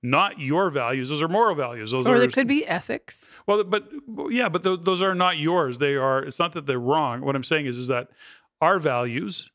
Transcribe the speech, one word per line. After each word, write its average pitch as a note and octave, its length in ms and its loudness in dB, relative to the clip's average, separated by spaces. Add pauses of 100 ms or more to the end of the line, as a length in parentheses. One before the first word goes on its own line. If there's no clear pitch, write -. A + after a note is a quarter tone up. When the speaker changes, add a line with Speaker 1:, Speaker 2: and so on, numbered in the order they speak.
Speaker 1:
not E3+ 360 0
your D#3+ 320 0
values. C3 380 -2
Those D3 140 -2
are E3 80 0
moral G3+ 260 4
values. A#2+ 360 -4
Those B2+ 180 0
Speaker 2:
Or B3 60 6
Speaker 1:
are A#3+ 40 6
Speaker 2:
they B3 80 6
could B3 200 0
be C#4+ 200 2
ethics. - 640 -6 (160)
Speaker 1:
Well, G#3 160 2
but, G3+ 240 -2 (440)
yeah, A#3+ 180 2
but E3 140 -4
th-, F#3 180 0
those F3+ 200 0
are F#3+ 140 2
not F3+ 220 2
yours. D3+ 400 0
They C#3+ 180 2
are, C3+ 260 2
it's - 180 -8
not E3+ 140 -6
that D#3+ 120 -8
they're C3 140 0
wrong. C3 420 2
What C#3 160 0
I'm C3 60 -4
saying D3+ 240 0
is, A#2+ 100 -4
is B2 100 -6
that B2+ 220 -2 (500)
our F3+ 200 4
values C3 760 -2